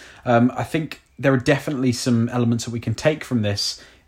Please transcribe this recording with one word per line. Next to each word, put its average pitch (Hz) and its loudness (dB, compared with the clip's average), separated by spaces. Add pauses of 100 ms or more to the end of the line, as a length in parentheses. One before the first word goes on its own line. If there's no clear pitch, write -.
(240)
Um, 120 6
I 120 -4
think - -6 (180)
there 135 2
are 131 4
definitely 135 0
some 117 0
elements 120 0
that 117 -10
we 117 -6
can 113 -4
take 156 0
from 120 -2
this - -4 (240)